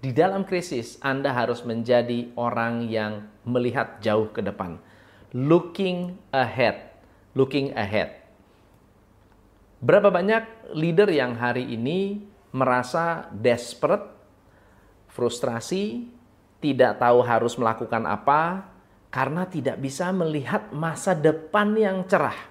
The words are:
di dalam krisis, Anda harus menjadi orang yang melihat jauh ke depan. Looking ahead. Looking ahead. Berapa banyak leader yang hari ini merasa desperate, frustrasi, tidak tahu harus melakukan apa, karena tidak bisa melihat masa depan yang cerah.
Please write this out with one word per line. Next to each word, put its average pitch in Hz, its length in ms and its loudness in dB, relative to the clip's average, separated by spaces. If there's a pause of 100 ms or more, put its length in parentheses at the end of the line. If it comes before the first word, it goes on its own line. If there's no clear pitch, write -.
di 131 80 -4
dalam 190 320 2
krisis, 170 560 -6
Anda 139 320 -4
harus 120 320 -2
menjadi 120 720 0
orang 117 560 -2
yang 107 400 -4 (140)
melihat 123 560 -2
jauh 107 320 2
ke 110 80 -6
depan. 92 360 -6 (520)
Looking 175 880 0 (160)
ahead. 123 640 0 (360)
Looking 135 440 0
ahead. 101 400 -2 (1600)
Berapa 185 320 6
banyak 208 640 0
leader 165 360 4
yang 123 280 0
hari 120 240 0 (120)
ini 190 520 -4 (240)
merasa 131 800 0
desperate, 120 720 0 (1080)
frustrasi, 185 1000 -4 (480)
tidak 127 400 2
tahu 120 240 6
harus 117 320 2
melakukan 113 520 -2
apa, 156 600 0 (480)
karena 143 320 -2
tidak 139 320 -4
bisa 135 320 -4
melihat 160 640 -2
masa 160 400 -2
depan 170 640 2
yang 190 280 2
cerah. 156 300 2 (140)